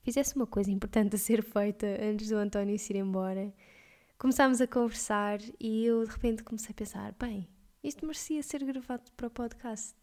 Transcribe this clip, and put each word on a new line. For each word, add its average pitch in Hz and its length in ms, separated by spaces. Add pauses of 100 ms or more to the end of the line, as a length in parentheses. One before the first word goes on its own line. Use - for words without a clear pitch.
fizesse 277 340
uma 247 100
coisa 202 240
importante 202 460
a - 20
ser 220 240
feita 208 440 (140)
antes 214 280
do 214 80
António 208 420
se - 140
ir 196 40
embora. 190 560 (640)
Começámos 262 440
a 254 60
conversar 214 760 (180)
e 220 280
eu 226 180
de 220 60
repente 226 340
comecei 220 260
a 214 40
pensar, 202 440
"Bem, 208 300 (340)
isto 285 240
merecia 311 360
ser 285 220
gravado 254 520
para 240 100
o 233 40
podcast." 233 720